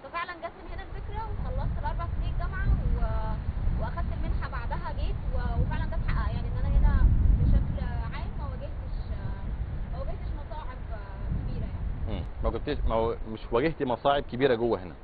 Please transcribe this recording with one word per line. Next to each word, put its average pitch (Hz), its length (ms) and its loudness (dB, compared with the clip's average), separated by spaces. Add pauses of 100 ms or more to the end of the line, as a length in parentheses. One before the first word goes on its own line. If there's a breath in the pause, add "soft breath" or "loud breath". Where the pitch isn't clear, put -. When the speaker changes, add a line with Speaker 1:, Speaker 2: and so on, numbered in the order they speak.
Speaker 1:
ففعلًا 339 300 -6
جت 339 260 -10
من 381 140 -14
هنا 370 140 -8
الفكرة، - 340 -6 (100)
وخلصت - 500 -2
الأربع - 240 -2 (100)
سنين - 240 0
جامعة - 280 0 (300)
و-، 214 380 2 (460)
وأخدت 320 360 -2
المنحة 294 300 -2 (100)
بعدها 302 320 -4 (100)
جيت - 200 0 (160)
و-، - 260 0
وفعلًا 311 240 0
ده 311 120 -2
اتحقق، - 380 0
يعني - 120 -2
إن - 180 -2
أنا - 120 2
هنا - 160 8 (480)
بشكل - 360 6 (380)
عام - 140 -4 (100)
ما 285 120 -4
واجهتش، - 460 -6 (960)
ما - 60 -6
واجهتش - 300 -4 (120)
مصاعب - 360 -8 (600)
كبيرة - 360 -4
يعني. - 460 -4
Speaker 2:
مم. 95 40 -4 (200)
ما 110 60 2
واجهتيش، 117 280 -2 (100)
ما 117 80 2
و-، 113 200 2 (180)
مش 110 60 -8 (120)
واجهتي 139 340 2
مصاعب 139 380 0
كبيرة 127 320 2
جوه 110 280 0
هنا 85 200 -10